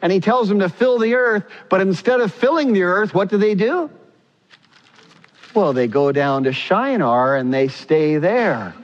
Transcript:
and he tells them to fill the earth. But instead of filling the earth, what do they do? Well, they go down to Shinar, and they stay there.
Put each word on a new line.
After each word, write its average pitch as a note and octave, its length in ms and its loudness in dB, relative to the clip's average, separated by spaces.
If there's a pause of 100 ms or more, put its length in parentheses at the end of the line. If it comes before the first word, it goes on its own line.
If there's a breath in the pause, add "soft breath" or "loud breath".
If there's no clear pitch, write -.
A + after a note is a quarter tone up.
and F3+ 100 0
he F#3+ 80 2
tells A3+ 280 0
them G3+ 120 2
to F#3 80 0
fill B3 300 0
the A3+ 160 0
earth. A#3 300 0 (240 loud breath)
But F#3+ 120 2
instead G3 400 0
of G#3+ 120 -2
filling C#4 400 0
the G3 100 2
earth, F3+ 320 0
what F#3+ 140 0
do G#3 100 -2
they G#3+ 180 2
do? D4+ 340 -2 (1600)
Well, F3+ 200 2
they B2 160 0
go C#3+ 240 0
down C#3 320 0
to C3 80 0
Shinar, C#3 840 0
and B2+ 160 -2
they C3+ 140 0
stay D3+ 520 0
there. D#3+ 540 -2 (120)